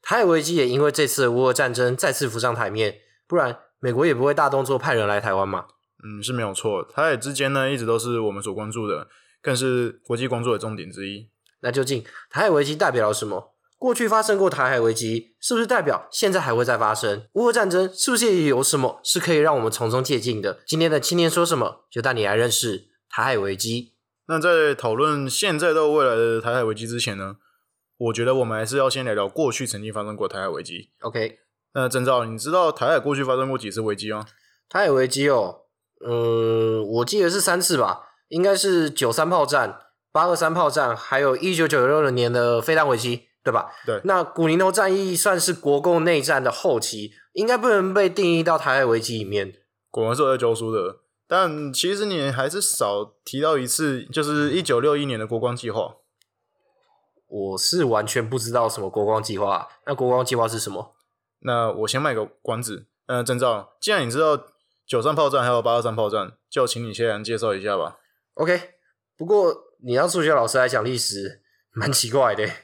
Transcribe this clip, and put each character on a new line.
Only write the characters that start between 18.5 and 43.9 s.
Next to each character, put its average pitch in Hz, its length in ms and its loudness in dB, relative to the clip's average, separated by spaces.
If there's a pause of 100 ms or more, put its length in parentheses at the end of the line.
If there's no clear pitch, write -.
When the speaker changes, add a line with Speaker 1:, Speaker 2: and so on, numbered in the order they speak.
Speaker 1:
什 139 180 0
么 127 240 -2
是 - 160 0
可 170 140 0
以 - 20 4
让 151 180 4
我 131 60 0
们 113 100 0
从 113 200 -2
中 127 120 0
借 127 160 0
鉴 110 220 -4
的？ 98 260 -4
今 160 140 -2
天 165 100 2
的 151 80 2
青 175 200 0
年 170 100 4
说 170 160 2
什 165 140 0
么， - 320 -4
就 117 100 -6
带 127 140 0
你 113 100 0
来 101 100 2
认 117 160 2
识 110 360 -4 (240)
台 113 140 -4
海 131 120 2
危 98 180 -2
机。 117 380 -6 (360)
Speaker 2:
那 160 100 -2
在 156 360 4
讨 113 200 -2
论 143 340 0
现 165 300 0
在 160 160 2
到 156 140 4
未 147 140 4
来 123 140 4
的 113 240 2
台 117 140 -2
海 123 100 0
危 110 100 0
机 110 120 -10
之 117 120 -6
前 104 200 -4
呢， 98 180 -10 (640)
我 117 140 -2
觉 117 120 -2
得 131 120 2
我 127 80 2
们 110 140 -4
还 110 60 -2
是 127 140 -4
要 135 100 4
先 131 160 -4
聊 117 80 -2
聊 101 160 -2
过 135 240 -2
去 127 140 -6
曾 104 160 -8
经 107 100 -10
发 104 100 -6
生 104 140 -8
过 104 100 -4
台 95 140 -6
海 95 80 -4
危 82 140 -6
机。 87 280 -16 (100)
Speaker 1:
OK。 113 380 -6 (360)
Speaker 2:
那 131 120 0
郑 123 160 -2
照， 127 220 2
你 113 140 -8
知 123 120 -8
道 170 220 2
台 127 140 -2
海 151 120 4
过 139 160 -2
去 139 80 -2
发 131 140 0
生 131 140 -2
过 131 80 -4
几 107 120 -8
次 107 120 -6
危 107 120 -2
机 104 160 -10
吗？ 107 140 -8 (460)
Speaker 1:
台 185 160 0
海 160 40 2
危 131 160 4
机 139 220 0
哦， 107 320 0 (420)
嗯， 113 800 0
我 113 220 0
记 202 180 0
得 170 60 4
是 190 140 0
三 180 180 2
次 175 160 0
吧， 107 320 -2 (200)
应 165 140 -2
该 196 140 4
是 185 320 2
九 127 240 0
三 156 160 0
炮 175 160 4
战、 127 360 -2 (300)
八 165 160 2
二 175 80 2
三 160 200 0
炮 165 160 2
战， 131 260 0
还 135 240 -2
有 135 160 2
一 185 180 -2
九 160 140 2
九 135 180 4
六 147 240 4
年 123 220 0
的 120 280 2
飞 160 140 0
弹 156 120 4
危 127 120 2
机， 120 300 -6 (140)
对 - 80 -2
吧？ 113 200 0 (160)
Speaker 2:
对。 107 180 -2